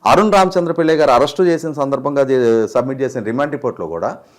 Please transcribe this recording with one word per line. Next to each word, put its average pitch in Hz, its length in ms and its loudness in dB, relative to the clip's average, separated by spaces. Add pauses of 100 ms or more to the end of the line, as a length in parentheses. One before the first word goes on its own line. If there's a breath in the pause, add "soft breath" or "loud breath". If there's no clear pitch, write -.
అరుణ్ 190 260 4
రామచంద్ర 185 400 2
పిళ్ళై 160 240 0
గారు 147 140 4
అరెస్టు 139 320 2
చేసిన 160 300 0
సందర్భంగా 139 500 -2
చే-, 117 460 2
సబ్మిట్ 131 340 -2
చేసిన 123 200 -4
రిమాండ్ 135 300 -4
రిపోర్ట్‌లో 117 340 -6
కూడా 85 320 -6 (200 soft breath)